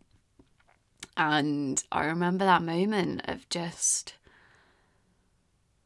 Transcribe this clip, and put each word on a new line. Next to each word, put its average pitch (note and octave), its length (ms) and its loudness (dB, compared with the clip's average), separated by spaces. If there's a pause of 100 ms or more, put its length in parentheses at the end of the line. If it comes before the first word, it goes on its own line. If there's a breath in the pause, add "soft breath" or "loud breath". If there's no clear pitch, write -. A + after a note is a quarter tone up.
(1160)
And D3 720 0
I E3 140 0
remember F3 400 0
that F3+ 160 6
moment F3 640 0
of - 240 -10
just, - 640 -4 (1700 soft breath)